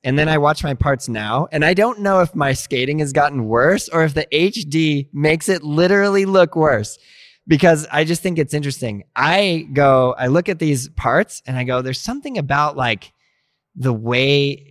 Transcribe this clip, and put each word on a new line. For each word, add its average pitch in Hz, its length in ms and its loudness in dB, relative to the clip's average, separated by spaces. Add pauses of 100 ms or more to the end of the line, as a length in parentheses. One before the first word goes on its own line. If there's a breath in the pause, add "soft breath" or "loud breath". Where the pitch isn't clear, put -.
and 135 160 0
then 156 80 2
I 156 120 2
watch 147 220 2
my 143 120 -4
parts 131 340 -2
now, 113 460 -4
and 151 100 0
I 170 100 4
don't 208 280 0
know 196 180 2
if 170 160 0
my 139 160 0
skating 135 480 -4
has 139 140 -4
gotten 143 320 0
worse 123 420 2
or 165 160 0
if 151 100 0
the 151 220 -4
H 180 320 0
D 147 460 0
makes 156 340 0
it 180 160 0
literally 196 600 2
look 190 300 4
worse, 139 420 0 (500 soft breath)
because 156 440 4
I 151 120 0
just 160 200 -4
think 175 160 -2
it's 147 160 -2
interesting. 127 480 -6 (120)
I 165 580 0
go, 131 440 4
I 127 100 -4
look 170 220 0
at 175 80 -4
these 143 320 -2
parts, - 560 -2
and 127 100 -6
I 127 100 -2
go, 127 180 -2
There's 131 180 -6
something 262 380 -8
about, 147 360 0
like, 120 380 -4 (600)
the 127 180 -2
way 131 560 0 (220)